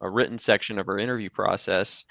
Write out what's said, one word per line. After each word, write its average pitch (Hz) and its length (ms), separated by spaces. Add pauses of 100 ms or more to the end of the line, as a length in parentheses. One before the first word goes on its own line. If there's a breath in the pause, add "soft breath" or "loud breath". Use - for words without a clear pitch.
a 95 80
written 117 280
section 110 400
of 95 80
her 98 140
interview 113 300
process, 98 800